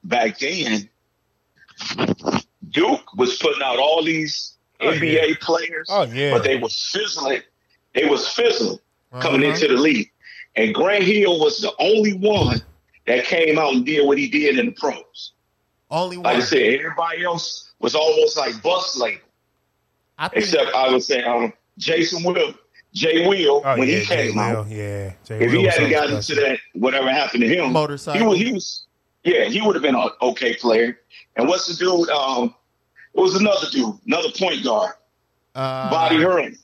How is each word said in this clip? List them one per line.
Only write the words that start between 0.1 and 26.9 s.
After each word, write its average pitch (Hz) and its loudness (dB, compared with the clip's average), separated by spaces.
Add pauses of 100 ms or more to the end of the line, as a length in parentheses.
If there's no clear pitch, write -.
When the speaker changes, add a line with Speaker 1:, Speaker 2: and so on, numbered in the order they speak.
Speaker 1:
then, 135 -4 (1800)
Duke - -2
was 123 0
putting 143 -2
out 127 -2
all 156 2
these 156 -4 (280)
Speaker 2:
Oh, 147 2
Speaker 1:
N 160 0
B 156 2
A 160 4
Speaker 2:
yeah. 156 0
Speaker 1:
players, 165 -4
Speaker 2:
Oh, 196 2
yeah. 135 -2
Speaker 1:
but 120 2
they 135 2
was - -4 (160)
fizzling. 165 -4 (520)
They 139 2
was 143 2
fizzling 117 0 (400)
coming 139 2
Speaker 3:
Uh-huh. 143 2
Speaker 1:
into 156 2
the 127 4
league. 143 2 (440)
And 110 0
Grant 196 2
Hill 190 2
was 151 2
the 214 -4
only 208 4
one 185 0 (460)
that 123 2
came 160 2
out 151 2
and 123 2
did 147 2
what 143 4
he 143 -2
did 139 2
in 117 0
the 123 -4
pros. - -8 (580)
Speaker 3:
Only 180 -4
Speaker 1:
Like 180 -12
I 120 2
Speaker 3:
one. - 2
Speaker 1:
said, 113 2
everybody 165 -4
else - -6
was 123 -4
almost 156 4
like 117 -4
bus 175 -2
label. 117 -4 (960)
Speaker 3:
I 156 -4
think - -2
Speaker 1:
Except 175 0
I 131 2
would 127 2
say, 131 -2
um, 120 -2 (240)
Jason 165 -2
Will, 175 -2 (400)
Jay 165 0
Will, 156 2
Speaker 2:
Oh, 135 2
Speaker 1:
when 131 2
Speaker 2:
yeah, 160 0
Speaker 1:
he 104 -4
came 135 -2
Speaker 2:
Jay 107 -2
Speaker 1:
out. 110 -2
Speaker 2:
Will, 104 -12
yeah. 101 -8 (120)
Jay 110 -10
Speaker 1:
If 120 2
he 151 2
Speaker 2:
Will 190 4
was 180 4
Speaker 1:
hadn't - -
Speaker 2:
something 151 0
Speaker 1:
gotten 147 0
Speaker 2:
special. 143 -2
Speaker 1:
into 139 0 (220)
that, 87 -10
whatever 131 0